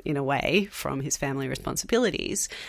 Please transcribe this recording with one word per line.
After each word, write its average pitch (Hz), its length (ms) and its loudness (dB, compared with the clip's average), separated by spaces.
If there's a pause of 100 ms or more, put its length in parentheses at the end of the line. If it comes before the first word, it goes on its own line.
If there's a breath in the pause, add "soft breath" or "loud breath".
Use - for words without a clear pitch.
in 156 100 0
a 139 80 0
way, 143 480 2
from 139 300 -2
his - 160 -2
family 135 320 -2
responsibilities. 185 960 0 (220 loud breath)